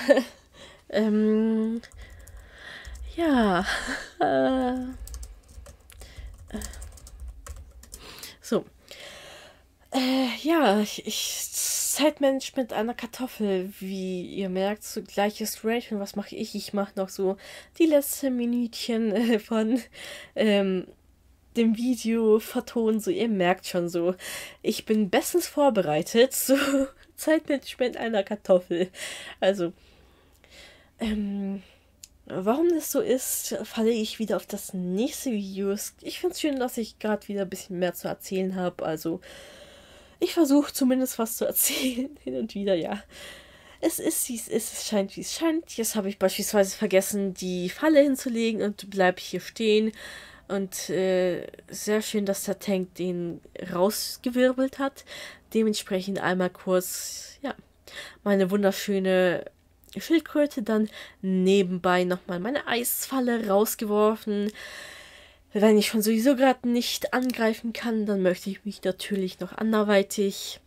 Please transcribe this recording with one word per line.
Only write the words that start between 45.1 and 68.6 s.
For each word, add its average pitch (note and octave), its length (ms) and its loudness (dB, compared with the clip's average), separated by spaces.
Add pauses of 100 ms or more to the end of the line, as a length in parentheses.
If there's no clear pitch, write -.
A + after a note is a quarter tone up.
wie - 60 -10
es - 120 -8
scheint. E4 440 -2
Jetzt A3+ 180 -2
hab G3+ 100 0
ich G3+ 120 -4
beispielsweise G3 580 2
vergessen, G3 580 2
die F3+ 360 -4
Falle D4+ 320 6
hinzulegen A#3 600 2
und G3+ 280 -4
bleib F#3 300 2
hier - 220 -8
stehen. A3 500 2 (560)
Und, G3 420 -4
äh, F#3 580 2 (220)
sehr G#3+ 320 0
schön, G#3 240 -2
dass G3 180 -2
der G3+ 160 -4
Tank F#3 360 -2
den F3 460 -4 (320)
rausgewirbelt B3+ 1040 2
hat. C#4 260 -4 (500)
Dementsprechend G3 640 0
einmal F3+ 320 0
kurz, - 880 -4
ja, C#4 140 -6 (680)
meine G3 280 4
wunderschöne F#3+ 920 2 (520)
Schildkröte, D4 640 0
dann G#3+ 280 2 (320)
nebenbei F#3 800 4
nochmal F3+ 360 -4
meine A#3+ 280 -4
Eisfalle A#3+ 800 -2
rausgeworfen. G#3 1040 2 (1000)
Wenn G#3+ 240 6
ich G#3 100 4
schon A3 140 0
sowieso A3+ 340 4
grad C4 300 4
nicht - 480 0
angreifen A3+ 600 0
kann, A3+ 320 -2
dann G3+ 160 0
möchte F3+ 280 2
ich - 160 -8